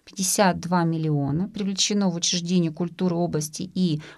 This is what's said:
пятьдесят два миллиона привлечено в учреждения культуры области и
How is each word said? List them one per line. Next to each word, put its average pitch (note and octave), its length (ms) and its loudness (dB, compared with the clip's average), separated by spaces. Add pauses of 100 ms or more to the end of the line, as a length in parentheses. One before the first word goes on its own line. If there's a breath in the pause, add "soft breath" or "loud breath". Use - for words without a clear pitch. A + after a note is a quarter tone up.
пятьдесят F#3+ 560 2
два F3 240 0
миллиона D#3 640 0
привлечено G3 600 0
в E3+ 60 -2
учреждения F3 540 0
культуры F3 460 -2
области E3 580 -2
и F3 260 0 (180 loud breath)